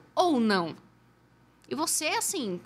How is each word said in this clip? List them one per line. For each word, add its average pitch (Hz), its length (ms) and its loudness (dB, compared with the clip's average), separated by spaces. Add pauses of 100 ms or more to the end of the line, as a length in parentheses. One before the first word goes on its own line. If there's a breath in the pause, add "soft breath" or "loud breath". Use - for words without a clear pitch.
(140)
ou 320 260 4
não. 190 360 2 (920)
E - 60 -6
você, 311 360 -2
assim, 285 560 -2